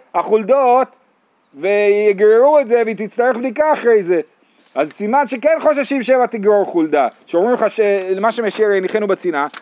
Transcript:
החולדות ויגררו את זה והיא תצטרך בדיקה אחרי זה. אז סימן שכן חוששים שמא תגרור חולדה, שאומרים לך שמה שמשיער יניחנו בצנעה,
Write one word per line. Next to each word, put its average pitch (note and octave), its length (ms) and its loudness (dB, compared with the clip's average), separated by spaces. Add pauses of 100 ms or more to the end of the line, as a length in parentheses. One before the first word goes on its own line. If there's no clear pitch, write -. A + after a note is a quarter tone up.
(140)
החולדות A#3+ 840 0 (580)
ויגררו G#3 1080 2
את B3+ 80 -2
זה A#3 160 2
והיא A3 120 -4
תצטרך A#3 400 -2
בדיקה C4 360 -2
אחרי A#3 300 2
זה. E3+ 180 0 (540)
אז C#3+ 180 -4
סימן A#3+ 340 -2
שכן C4+ 340 0
חוששים C#4 420 -2
שמא B3 240 2
תגרור G#3 380 0
חולדה, D3+ 440 0 (180)
שאומרים G3+ 280 0
לך A#3 160 0
שמה G3+ 600 -2
שמשיער G#3+ 400 -2
יניחנו G3 360 -2
בצנעה, E3 380 -4 (160)